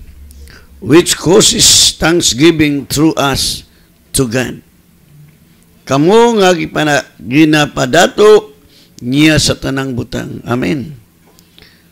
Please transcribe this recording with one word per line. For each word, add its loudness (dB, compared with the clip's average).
which 0
causes 0
thanksgiving 0
through 0
us -4
to -2
God. -6
Kamo 4
nga 4
gipana-, -2
ginapadato 2
niya 2
sa -4
tanang -6
butang. -10
Amen. -6